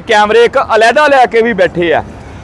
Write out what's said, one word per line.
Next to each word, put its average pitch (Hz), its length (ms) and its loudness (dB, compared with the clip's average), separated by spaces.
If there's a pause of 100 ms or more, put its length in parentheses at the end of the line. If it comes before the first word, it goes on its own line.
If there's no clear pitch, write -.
ਕੈਮਰੇ 214 380 2
ਇੱਕ 226 120 -2 (180)
ਅਲੱਗਾ 233 320 2
ਲੈ 269 180 4
ਕੇ 226 160 0
ਵੀ 233 140 -2
ਬੈਠੇ 170 380 -2
ਆ। 120 100 -2 (400)